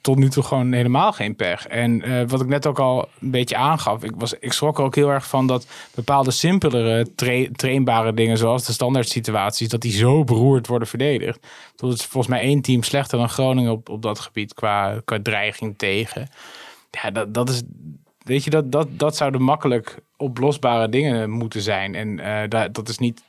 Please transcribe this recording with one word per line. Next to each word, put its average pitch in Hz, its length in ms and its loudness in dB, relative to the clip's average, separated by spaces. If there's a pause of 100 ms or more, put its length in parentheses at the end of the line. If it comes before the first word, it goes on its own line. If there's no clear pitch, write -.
tot 135 180 2
nu 135 100 8
toe 135 140 2
gewoon 127 300 0
helemaal 127 400 4
geen 107 240 -4
pech. 90 300 -2
En, 117 360 0
eh, 123 260 0
wat 131 120 0
ik 127 60 -2
net 139 200 0
ook 139 120 0
al 127 300 2 (120)
een 131 100 -4
beetje 127 260 0
aangaf, 135 460 0
ik 107 140 -8
was, 117 240 -6
ik 123 120 -6
schrok 147 260 0
er 143 60 2
ook 131 100 -2
heel 143 160 4
erg 139 160 0
van 131 200 2
dat 127 200 0 (280)
bepaalde 131 360 2
simpelere 123 840 2
tra-, 127 380 0
trainbare 123 640 0
dingen, 113 240 4
zoals 117 260 2
de 123 80 -4
standaard 127 360 0
situaties, 107 600 -2
dat 113 120 -2
die 117 120 -4
zo 123 320 4
beroerd 120 420 4
worden 120 220 -2
verdedigd. 117 580 -4 (300)
Tot 127 140 -4
het 117 80 -2
is - 80 -6
volgens 127 280 -2
mij 104 80 0
één 139 200 2
team 127 200 2
slechter 139 360 -2
dan 120 100 0
Groningen 127 440 0
op, 110 160 -6
op 110 140 -10
dat 107 180 -4
gebied - 340 -8
qua, 101 500 -2
qua 110 180 -2
dreiging 107 560 -4
tegen. 110 500 -4 (600)
Ja, - 200 -8
dat, 104 240 -6
dat 123 140 0
is... 123 140 -2 (560)
Weet 139 260 -2
je, 151 60 -6
dat, 143 220 2
dat, 147 180 2
dat 147 260 -2
zouden 135 260 0
makkelijk 131 540 0 (200)
oplosbare 123 720 0
dingen 117 420 0
moeten 113 300 -4
zijn. 98 340 -4
En, 104 260 -6
eh, 107 280 -4
da-, 110 200 0
dat 110 200 -10
is 113 100 -8
niet 120 300 -4